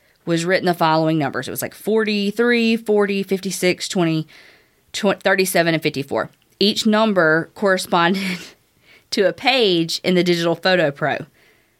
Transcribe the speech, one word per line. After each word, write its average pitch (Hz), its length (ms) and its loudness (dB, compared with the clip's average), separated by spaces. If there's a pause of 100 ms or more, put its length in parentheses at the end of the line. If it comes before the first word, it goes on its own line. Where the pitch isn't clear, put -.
(260)
was 165 180 0
written 180 220 0
the 180 80 2
following 160 440 2
numbers. 135 300 -4
It 95 40 -10
was, 98 100 -8
like, - 140 -8
forty-three, 220 1000 0
forty, 208 480 0
fifty-six, 185 640 -2
twenty, 160 400 -2 (640)
tw-, 196 320 -2
thirty-seven, 185 500 2
and 156 80 -2
fifty-four. 135 480 -4 (300)
Each 202 260 0
number 185 680 2
corresponded 185 840 0 (320)
<laughs> - 400 -20
to 220 100 0
a 180 100 2
page 190 720 0
in 180 120 2
the 180 100 4
Digital 170 300 0
Photo 175 360 0
Pro. 139 260 -4 (640)